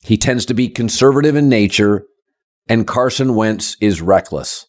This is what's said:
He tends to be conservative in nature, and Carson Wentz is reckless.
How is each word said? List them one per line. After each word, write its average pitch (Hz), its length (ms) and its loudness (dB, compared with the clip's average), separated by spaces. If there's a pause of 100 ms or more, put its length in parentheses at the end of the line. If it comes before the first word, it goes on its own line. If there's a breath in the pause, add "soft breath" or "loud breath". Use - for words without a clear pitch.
He 110 140 2
tends 123 300 -2
to 123 80 -4
be 123 120 -2
conservative 135 680 2
in 147 120 2
nature, 104 600 2 (600)
and 113 200 -2
Carson 127 480 -2
Wentz 110 440 -4
is 98 220 0
reckless. 85 680 -2